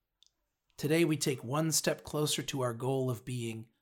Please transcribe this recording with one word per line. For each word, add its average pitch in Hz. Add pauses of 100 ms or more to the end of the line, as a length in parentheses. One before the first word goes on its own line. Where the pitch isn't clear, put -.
(760)
Today 160
we 156
take 139
one 156
step -
closer 151
to 135
our 120
goal 131
of 110
being 117 (160)